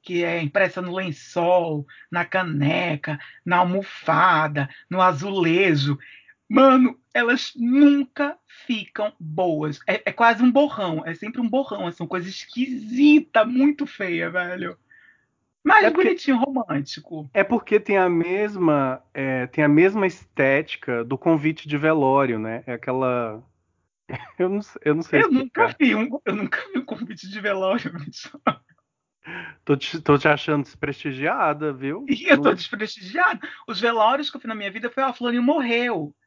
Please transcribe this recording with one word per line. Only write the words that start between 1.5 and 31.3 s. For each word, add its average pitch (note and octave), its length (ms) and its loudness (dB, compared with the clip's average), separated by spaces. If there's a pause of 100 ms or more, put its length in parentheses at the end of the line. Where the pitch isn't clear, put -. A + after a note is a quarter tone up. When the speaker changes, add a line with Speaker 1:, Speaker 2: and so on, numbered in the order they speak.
Speaker 1:
na F3 160 -2
caneca, D#3 920 -2 (260)
na F3 120 2
almofada, D#3+ 1080 0 (220)
no F3+ 120 0
azulejo. E3+ 1000 2 (480)
Mano, C4 500 6 (160)
elas A#3+ 420 0
nunca C#4+ 800 2 (300)
ficam G#3 540 -6
boas. D#3 680 -4
É, F#3 200 -2
é G3 80 -2
quase A#3 280 4
um B3 80 6
borrão, G#3+ 560 0
é E3 80 -8
sempre G#3+ 280 -10
um A#3 80 -2
borrão, G#3 380 -4
é F3 120 -4
uma E3+ 80 -8
coisa F3+ 220 -6
esquisita, B3 1160 2
muito C#4 400 2
feia, E3+ 460 -4
velho. F3+ 460 -6 (880)
Mas G4 200 6
Speaker 2:
É - 80 4
porque F4 160 2
Speaker 1:
bonitinho, C#4 300 0
romântico. D#3+ 960 -6
Speaker 2:
É G3 100 4
porque G#3+ 360 0
tem G#3 180 0
a F#3 120 4
mesma, E3+ 960 0 (100)
é, C3 340 -4
tem D3+ 180 0
a D3 40 4
mesma F#3+ 380 4
estética C3+ 960 -2
do B2+ 140 -4
convite D#3 500 0
de D3 100 -4
velório, C#3 640 2
né? A2+ 260 -8
É B2+ 80 -8
aquela, B2 680 -4 (640)
<laughs> - 320 -14
eu F3+ 100 0
não G3+ 120 -4
se-, - 220 -20
eu D3+ 120 2
não E3 80 -4
sei - 200 2
Speaker 1:
Eu G#4 60 2
nunca C4+ 380 2
Speaker 2:
explicar. - 100 -4
Speaker 1:
vi B3+ 180 4
um, A#3 300 -4
eu F#3+ 100 -2
nunca G3+ 220 -4 (160)
vi F4+ 60 -4
um C4 60 -10
convite G#3+ 440 -12
de G3+ 120 -12
velório, F#3+ 520 -2
<laughs> E3+ 60 -12
bicho. - 320 -16 (1300)
Speaker 2:
Tô C#3+ 140 2
te, D#3+ 240 -10
tô D3 160 4
te C3+ 100 0
achando D3 360 0
desprestigiada, D3+ 1080 -4